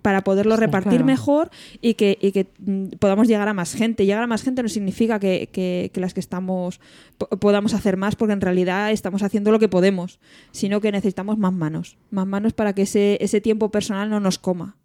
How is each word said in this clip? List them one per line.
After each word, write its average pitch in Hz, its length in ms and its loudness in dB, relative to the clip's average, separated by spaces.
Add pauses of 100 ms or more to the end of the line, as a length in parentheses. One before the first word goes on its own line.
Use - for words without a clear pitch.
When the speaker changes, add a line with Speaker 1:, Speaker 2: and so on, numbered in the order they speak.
Speaker 1:
para 196 240 0
poderlo 202 320 2
Speaker 2:
Sí. 220 60 2
Speaker 1:
repartir 202 320 2
Speaker 3:
Claro. 254 100 4
Speaker 1:
mejor 277 460 2 (300)
y 226 140 2
que, 202 260 2
y 196 120 2
que, 190 160 0 (100)
mm, 190 400 -6
podamos 208 300 4
llegar 208 180 2
a 214 80 -2
más 175 200 -6
gente. 220 300 0
Llegar 202 200 0
a - 20 -4
más 226 160 -2
gente 254 200 -4
no 226 60 -2
significa 214 520 -2
que, 190 320 -2
que, 180 420 -4
que 196 60 -4
las 180 120 -4
que - 60 -8
estamos 185 600 -6 (380)
po-, - 100 -6
podamos 202 440 2
hacer 196 240 0
más, 196 200 -2
porque 214 160 0
en 202 80 -2
realidad 185 500 0
estamos 202 320 -4
haciendo 208 300 0
lo 220 80 4
que 220 80 4
podemos, 185 500 0 (320)
sino 202 300 -2
que 214 100 0
necesitamos 202 480 -2
más 190 140 2
manos, 160 460 -6 (120)
más 196 160 -2
manos 202 260 -2
para 208 220 0
que 196 80 0
ese, 202 380 2
ese 202 200 0
tiempo 220 300 0
personal 202 400 -4
no 208 80 0
nos 190 220 0
coma. 185 340 -6 (100)